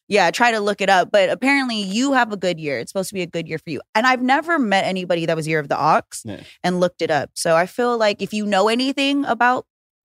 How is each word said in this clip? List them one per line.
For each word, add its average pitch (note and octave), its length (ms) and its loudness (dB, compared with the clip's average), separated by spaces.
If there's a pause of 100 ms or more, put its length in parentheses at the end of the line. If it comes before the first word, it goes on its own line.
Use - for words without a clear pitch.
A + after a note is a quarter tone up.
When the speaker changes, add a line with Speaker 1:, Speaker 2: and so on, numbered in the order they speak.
Speaker 1:
Yeah, F#3 220 4
try A#3+ 220 2
to A3+ 80 -2
look G3+ 220 -2
it F#3+ 80 2
up. F#3 200 4
But F#3+ 220 4
apparently B3+ 500 0
you A3+ 320 -2
have A#3+ 180 2
a G#3 60 -6
good F3 220 -2
year. C#3+ 180 -4
It's - 140 -8
supposed F#3+ 180 -4
to G3+ 60 -14
be F#3 80 -4
a - 20 -4
good E3+ 220 -8
year D#3+ 100 -8
for D#3+ 140 -12
you. C3 100 -6 (140)
And A3 100 2
I've B3+ 160 2
never D#4 380 0
met G3 260 2
anybody F3+ 400 -2
that E3 100 0
was D#3 120 -4
Year D#3+ 100 0
of D3 100 -4
the C#3+ 100 0
Ox - 460 0
Speaker 2:
Yeah. G#2+ 180 -10 (220)
Speaker 1:
and F3+ 160 0
looked F3 220 0
it D#3+ 80 -2
up. D3 240 -2
So E3 220 0
I E3+ 100 4
feel A#3+ 320 -2
like G#3 240 0
if F#3+ 100 -6
you G#3 140 -4
know G3+ 220 2
anything C#4 580 0
about A#3+ 400 0 (440)